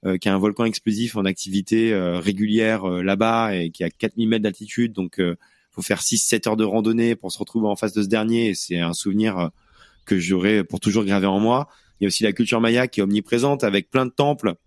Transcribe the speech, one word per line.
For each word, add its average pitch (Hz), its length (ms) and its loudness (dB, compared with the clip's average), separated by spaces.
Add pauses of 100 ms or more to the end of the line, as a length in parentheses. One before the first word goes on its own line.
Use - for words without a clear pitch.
euh, 92 100 0
qui 92 120 -2
est - 20 2
un 98 80 2
volcan 104 260 0
explosif 110 520 -2
en 101 80 -2
activité, 98 680 0
euh, 90 260 -2
régulière, 104 720 0
euh, 90 140 -2
là-bas 110 520 0
et 85 160 -2
qui - 140 -6
a 82 60 -2
quatre - 260 -4
mille 110 120 0
mètres 110 160 2
d'altitude. 110 480 -2
Donc, 92 280 -6
euh, 87 160 0 (360)
faut - 100 -10
faire - 180 -2
six, - 180 -2
sept - 280 0
heures 110 100 0
de 110 80 2
randonnée 113 520 2
pour 95 160 -12
se - 60 -10
retrouver - 280 -2
en 101 100 0
face 107 160 -4
de 107 100 0
ce 98 60 -2
dernier 113 400 2
et 95 60 0
c'est - 240 -4
un 85 140 -2
souvenir, 101 460 0
euh, 87 100 0 (580)
que 101 120 2
j'aurai 92 460 2
pour - 160 -8
toujours 107 240 2
gravé 98 220 2
en 98 120 2
moi. 120 300 2 (320)
Il 101 40 0
y - 20 2
a - 20 2
aussi 107 160 -2
la 104 80 2
culture 113 300 0
maya 120 260 2
qui - 120 -4
est - 20 2
omniprésente 117 600 0
avec 101 280 0
plein 131 160 2
de 123 40 -6
temples 143 440 0 (120)